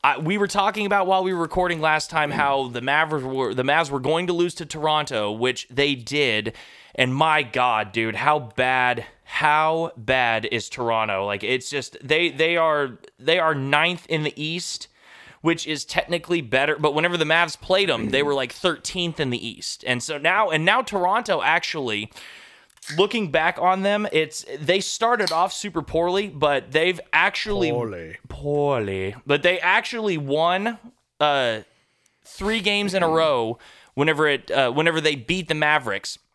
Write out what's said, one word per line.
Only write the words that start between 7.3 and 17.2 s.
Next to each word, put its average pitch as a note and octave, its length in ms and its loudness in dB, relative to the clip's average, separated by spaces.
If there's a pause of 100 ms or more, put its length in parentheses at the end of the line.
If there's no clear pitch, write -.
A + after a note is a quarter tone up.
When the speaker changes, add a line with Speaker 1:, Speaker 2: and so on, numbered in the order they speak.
Speaker 1:
God, A2+ 480 0
dude, A2+ 240 -2
how D3 240 2
bad, B2+ 640 0 (200)
how D#3 720 2
bad A#2 480 0
is A2+ 240 -4
Toronto? A2 560 0
Like, G2+ 180 -4
it's B2 260 -2
just, C#3+ 320 -8
they, D#3 280 2
they D#3+ 260 0
are, D3 420 0 (220)
they D#3 180 2
are D#3+ 160 2
ninth D3 540 0
in D#3 160 0
the D3+ 180 -4
East, E3 460 -8 (540)
which D#3+ 260 0
is D3+ 160 -4
technically E3+ 560 -2
better. C3+ 380 0
But D3 160 2
whenever E3+ 240 0
the D#3 80 2